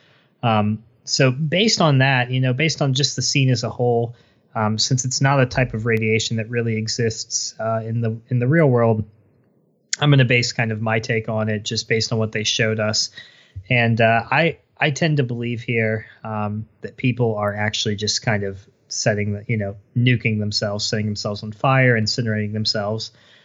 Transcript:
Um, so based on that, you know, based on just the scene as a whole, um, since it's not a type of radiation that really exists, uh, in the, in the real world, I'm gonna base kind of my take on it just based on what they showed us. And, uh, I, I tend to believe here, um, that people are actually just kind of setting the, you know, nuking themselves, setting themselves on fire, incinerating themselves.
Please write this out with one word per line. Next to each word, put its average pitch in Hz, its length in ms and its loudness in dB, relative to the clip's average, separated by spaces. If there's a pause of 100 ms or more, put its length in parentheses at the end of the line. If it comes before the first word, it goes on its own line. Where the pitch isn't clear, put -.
(420)
Um, 110 400 2 (220)
so 135 260 4
based 165 500 0
on 147 180 6
that, 131 320 2
you 131 100 0
know, 127 120 2
based 156 300 0
on 139 120 2
just 135 220 -2
the 127 60 -4
scene 135 260 2
as 120 140 2
a 117 80 -6
whole, 120 460 -2 (380)
um, 110 220 0
since - 280 -2
it's 127 160 -4
not 139 200 4
a 127 60 4
type 127 260 -2
of 110 140 -6
radiation 113 520 0
that 110 120 -6
really 117 260 -2
exists, - 840 -4
uh, 113 240 -2
in 113 160 -4
the, 113 180 -2 (100)
in 127 100 0
the 123 100 2
real 156 200 4
world, 113 360 4 (960)
I'm 147 100 4
gonna 135 140 8
base 120 280 2
kind 113 200 -2
of 107 100 -4
my 113 160 0
take 110 300 -2
on 110 200 0
it 107 160 -2
just - 240 -6
based 113 240 0
on 113 60 0
what 110 140 -2
they 107 120 -4
showed 110 360 0
us. 107 300 -2 (600)
And, 117 300 2
uh, 113 300 4
I, 151 280 0 (200)
I 151 120 2
tend 151 280 0
to 143 40 2
believe 120 400 -4
here, 110 440 -2 (180)
um, 107 420 -4 (140)
that 104 160 -14
people 117 400 -2
are 104 180 -2
actually 104 400 -2
just 104 280 -4
kind 104 200 -2
of 98 160 -8 (300)
setting 104 440 -2
the, 101 160 -8
you 117 80 0
know, 101 200 -4 (200)
nuking 120 420 2
themselves, 104 460 -4
setting 107 220 -2
themselves 104 360 -6
on 107 80 -10
fire, 127 480 2
incinerating 107 540 -2
themselves. 107 580 -4 (340)